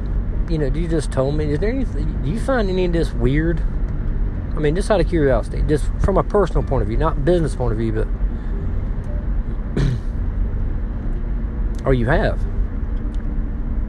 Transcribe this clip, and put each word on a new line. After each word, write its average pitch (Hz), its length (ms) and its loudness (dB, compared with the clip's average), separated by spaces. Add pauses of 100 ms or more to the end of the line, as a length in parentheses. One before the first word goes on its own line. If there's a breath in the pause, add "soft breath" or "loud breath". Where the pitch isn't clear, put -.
(500)
you 160 80 0
know, 147 80 0
you 165 200 0
just 160 240 0
told 131 240 0
me? 151 180 0
Is 147 80 0
there 208 100 2
anything, - 520 -2
do 131 60 -2
you 208 100 0
find 233 300 2
any 185 160 2
of 175 80 2
this 165 200 2
weird? 151 480 2 (920)
I - 40 0
mean, 147 160 2
just 202 160 0
out 202 100 4
of 160 80 2
curiosity, 139 580 2
just 147 200 2 (140)
from 190 180 4
a 147 40 4
personal 165 400 2
point 120 200 0
of 101 60 0
view, 117 100 0
not 147 260 2
business 165 320 2
point 120 160 0
of 107 60 0
view, 113 140 0
but 107 140 0 (1800 loud breath)
<clears throat> - 2000 -2
oh, 135 40 4
you 120 160 2
have. 160 320 2 (1500)